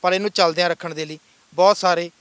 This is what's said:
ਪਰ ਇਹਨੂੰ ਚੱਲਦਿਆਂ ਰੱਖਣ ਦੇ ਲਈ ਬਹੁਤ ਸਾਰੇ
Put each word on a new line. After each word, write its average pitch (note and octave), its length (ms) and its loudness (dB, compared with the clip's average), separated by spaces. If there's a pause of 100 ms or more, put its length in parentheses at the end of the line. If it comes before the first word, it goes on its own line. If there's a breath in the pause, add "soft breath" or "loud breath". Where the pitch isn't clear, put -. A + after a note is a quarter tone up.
ਪਰ F3+ 100 0
ਇਹਨੂੰ G3 180 -2
ਚੱਲਦਿਆਂ F3 400 0
ਰੱਖਣ E3 240 -8
ਦੇ D#3 100 -8
ਲਈ D3+ 140 -14 (360 soft breath)
ਬਹੁਤ F#3 220 4
ਸਾਰੇ F3 340 0 (100)